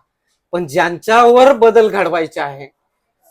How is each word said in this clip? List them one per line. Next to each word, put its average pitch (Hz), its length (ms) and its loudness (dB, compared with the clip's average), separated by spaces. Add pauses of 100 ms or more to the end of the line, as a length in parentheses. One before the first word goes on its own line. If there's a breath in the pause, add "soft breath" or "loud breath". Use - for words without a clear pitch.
(520)
पण 175 160 -8
ज्यांच्यावर 226 840 2
बदल 226 360 2
घडवायचे 170 520 -6
आहे 143 260 -12 (640)